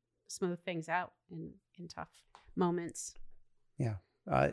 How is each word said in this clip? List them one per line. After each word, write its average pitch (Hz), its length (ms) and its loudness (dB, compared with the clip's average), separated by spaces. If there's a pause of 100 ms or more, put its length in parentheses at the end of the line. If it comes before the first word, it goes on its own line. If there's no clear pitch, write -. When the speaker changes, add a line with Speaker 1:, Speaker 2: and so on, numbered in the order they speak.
(260)
Speaker 1:
smooth 180 360 -2
things 165 240 -2
out 160 260 0 (160)
in, 160 220 -10 (260)
in 175 100 -12
tough 165 220 -10 (460)
moments. 175 600 0 (600)
Speaker 2:
Yeah. 110 180 2 (360)
Uh, 139 220 6